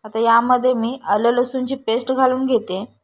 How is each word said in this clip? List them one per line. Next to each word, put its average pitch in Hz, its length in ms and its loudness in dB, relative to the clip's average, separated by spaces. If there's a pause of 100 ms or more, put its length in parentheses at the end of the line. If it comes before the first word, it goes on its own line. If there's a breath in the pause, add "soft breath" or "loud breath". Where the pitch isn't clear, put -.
आता 220 140 -6
यामध्ये 240 540 4
मी 233 320 -4
आलं 220 260 2
लसूणची 254 460 -2
पेस्ट 247 340 -4
घालून 262 340 0
घेते 208 380 -2 (200)